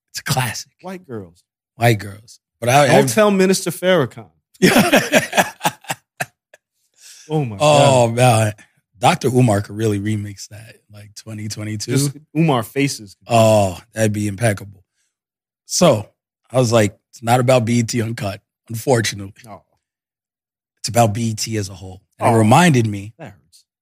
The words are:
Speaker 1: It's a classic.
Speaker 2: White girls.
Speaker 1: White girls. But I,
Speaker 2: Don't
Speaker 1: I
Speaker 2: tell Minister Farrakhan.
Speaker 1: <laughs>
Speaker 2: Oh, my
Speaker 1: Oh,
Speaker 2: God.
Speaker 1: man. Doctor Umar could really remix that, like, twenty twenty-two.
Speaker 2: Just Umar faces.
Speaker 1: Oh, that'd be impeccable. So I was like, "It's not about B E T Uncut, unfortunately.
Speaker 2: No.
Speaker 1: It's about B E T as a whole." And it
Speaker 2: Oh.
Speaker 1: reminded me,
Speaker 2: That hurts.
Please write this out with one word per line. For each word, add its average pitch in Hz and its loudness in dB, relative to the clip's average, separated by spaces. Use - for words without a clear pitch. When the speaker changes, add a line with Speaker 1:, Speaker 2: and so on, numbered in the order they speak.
Speaker 1:
It's - -14
a - -20
classic. 123 -6
Speaker 2:
White 185 -16
girls. 92 -14
Speaker 1:
White 117 2
girls. 98 -18
But 113 -4
I, 143 4
Speaker 2:
Don't 139 4
Speaker 1:
I - 0
Speaker 2:
tell 214 4
Minister 190 0
Farrakhan. 147 -2
Speaker 1:
<laughs> - 0
Speaker 2:
Oh, 151 -2
my 110 -10
Speaker 1:
Oh, 143 4
Speaker 2:
God. 113 -4
Speaker 1:
man. 113 2
Doctor 151 0
Umar 120 2
could 101 -12
really 107 -2
remix 104 -8
that, 110 -20
like, 104 -20
twenty 107 -14
twenty-two. 107 -10
Speaker 2:
Just 139 -2
Umar 151 2
faces. 135 -6
Speaker 1:
Oh, 107 4
that'd 110 -2
be 104 -4
impeccable. 98 -6
So 123 0
I 123 0
was 120 2
like, 107 2
"It's - -20
not 117 0
about 127 2
B 120 0
E - 0
T 113 -4
Uncut, 107 -8
unfortunately. 110 -4
Speaker 2:
No. 101 -20
Speaker 1:
It's - -12
about 113 0
B 117 -4
E 107 -6
T 110 -8
as 98 -8
a 98 -18
whole." 92 -20
And - 0
it 113 2
Speaker 2:
Oh. - 4
Speaker 1:
reminded 123 4
me, 104 -8
Speaker 2:
That 127 -20
hurts. - -20